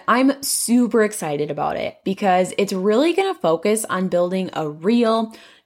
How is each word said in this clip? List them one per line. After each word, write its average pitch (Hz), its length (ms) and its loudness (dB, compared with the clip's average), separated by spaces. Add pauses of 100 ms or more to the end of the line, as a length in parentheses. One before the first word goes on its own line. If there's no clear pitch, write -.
I'm 262 340 2
super 233 640 2
excited 151 480 -4
about 147 240 -4
it - 300 -8
because 185 520 0
it's 196 140 0
really 208 400 2
gonna 381 220 0
focus 208 500 0
on 185 240 -2
building 180 460 0
a 156 160 -4
real, 220 680 0 (300)